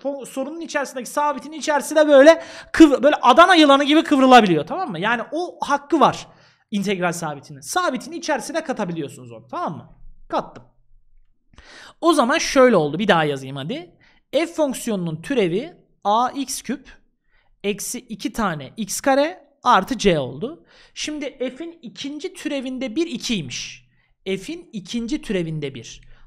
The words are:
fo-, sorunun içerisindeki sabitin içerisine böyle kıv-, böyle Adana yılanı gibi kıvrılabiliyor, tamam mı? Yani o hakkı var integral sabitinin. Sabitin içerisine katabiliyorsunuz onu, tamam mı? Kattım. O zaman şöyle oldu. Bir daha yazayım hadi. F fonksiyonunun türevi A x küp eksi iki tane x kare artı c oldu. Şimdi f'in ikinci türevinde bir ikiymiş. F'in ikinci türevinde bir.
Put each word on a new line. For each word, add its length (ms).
fo-, 220
sorunun 360
içerisindeki 480
sabitin 420
içerisine 560
böyle 360
kıv-, 300
böyle 120
Adana 400
yılanı 280
gibi 200
kıvrılabiliyor, 640
tamam 240
mı? 80
Yani 220
o 300
hakkı 380
var 280
integral 420
sabitinin. 480
Sabitin 500
içerisine 520
katabiliyorsunuz 680
onu, 160
tamam 300
mı? 200
Kattım. 340
O 120
zaman 240
şöyle 380
oldu. 240
Bir 80
daha 160
yazayım 320
hadi. 420
F 160
fonksiyonunun 760
türevi 520
A 260
x 320
küp 360
eksi 360
iki 340
tane 440
x 240
kare 420
artı 340
c 220
oldu. 460
Şimdi 640
f'in 240
ikinci 520
türevinde 600
bir 120
ikiymiş. 800
F'in 480
ikinci 480
türevinde 540
bir. 260